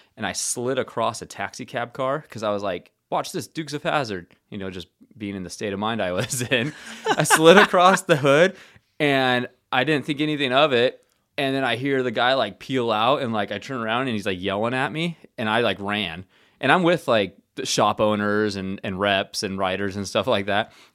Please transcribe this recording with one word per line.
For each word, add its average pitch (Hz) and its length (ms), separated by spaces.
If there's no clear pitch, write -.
and 110 100
I 90 60
slid 127 460
across 117 440
a - 40
taxi - 400
cab 123 260
car 139 360
'cause 110 140
I 107 80
was 101 120
like, 90 300
"Watch - 220
this, 170 140
Dukes 151 260
of 147 100
Hazzard," 123 520
you 113 80
know, 95 120
just 90 180
being 101 180
in 95 80
the 87 80
state 107 220
of 98 60
mind 110 240
I 90 100
was 113 300
<laughs> - 80
in. 135 220
I - 180
slid 160 320
across 190 460
the 170 140
hood, 151 400
and 131 480
I 127 120
didn't 143 220
think 143 140
anything 151 320
of 143 200
it. 123 320
And 135 180
then 135 80
I 120 140
hear 135 260
the 127 80
guy, 123 240
like, 107 240
peel 123 320
out, 120 320
and, 117 100
like, 104 200
I 101 60
turn 127 220
around, 113 220
and 131 80
he's, 104 160
like, 95 140
yelling 101 340
at 131 160
me, 160 280
and 110 120
I, 113 120
like, 101 180
ran. 98 460
And 131 120
I'm 185 100
with, 165 240
like, 107 320
the - 100
shop 107 360
owners 104 560
and, 95 260
and 95 160
reps 101 460
and 95 120
writers 95 400
and 101 100
stuff 104 200
like 104 200
that. 101 260